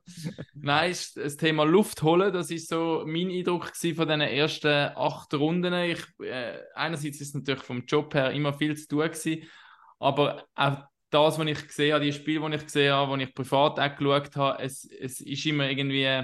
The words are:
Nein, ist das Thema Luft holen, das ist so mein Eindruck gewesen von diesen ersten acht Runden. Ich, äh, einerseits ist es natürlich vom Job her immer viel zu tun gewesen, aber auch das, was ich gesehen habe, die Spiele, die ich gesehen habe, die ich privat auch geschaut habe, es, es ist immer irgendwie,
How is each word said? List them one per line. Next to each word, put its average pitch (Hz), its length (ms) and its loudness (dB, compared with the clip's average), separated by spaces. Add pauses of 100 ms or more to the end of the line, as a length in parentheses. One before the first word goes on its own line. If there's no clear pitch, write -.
(540)
Nein, 147 380 0
ist - 260 -10
das 143 200 -6
Thema 156 260 2
Luft 180 400 4
holen, 175 280 4
das 175 200 -4
ist 160 180 -8
so 165 380 0
mein 175 240 -2
Eindruck 180 420 -2
gewesen 165 220 -2
von 165 120 0
diesen 151 140 0
ersten 143 720 0
acht 143 380 -2
Runden. 175 400 2
Ich, 175 300 -2 (200)
äh, 113 360 -8 (160)
einerseits 147 440 -4
ist 143 100 -12
es 143 40 -10
natürlich 135 300 -4
vom 123 240 -6
Job 151 260 2
her 131 180 2
immer 143 220 0
viel 151 240 -2
zu 151 100 -14
tun 151 200 0
gewesen, 160 420 -6 (480)
aber 143 560 2
auch 139 240 0 (320)
das, 151 300 4
was 156 80 0
ich 147 200 -4
gesehen 147 280 2
habe, 147 100 2
die 143 80 0
Spiele, 156 340 -4
die 151 100 -2
ich 147 60 -12
gesehen 143 300 2
habe, 139 240 2
die 135 60 -2
ich 127 100 -8
privat 139 460 2
auch 143 180 0
geschaut 143 380 2
habe, 135 260 0
es, 135 240 -8
es - 340 -12
ist 135 280 -8
immer 143 200 2
irgendwie, 135 560 0